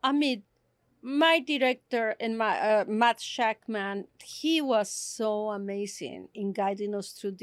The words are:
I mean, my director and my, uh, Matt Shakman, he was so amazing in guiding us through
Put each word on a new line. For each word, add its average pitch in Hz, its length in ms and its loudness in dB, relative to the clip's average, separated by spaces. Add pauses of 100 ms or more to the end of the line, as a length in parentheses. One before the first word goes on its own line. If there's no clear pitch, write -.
I 277 40 2
mean, 269 300 2 (580)
my 294 340 4 (180)
director 247 680 0
and 226 140 -2
my, 214 160 2 (160)
uh, 214 180 4
Matt 226 320 4
Shakman, 208 880 -4 (160)
he 320 380 -2
was 233 280 2
so 214 600 -4
amazing 202 840 -8
in 196 200 -4
guiding 202 420 -2
us 196 160 -6
through 196 320 -8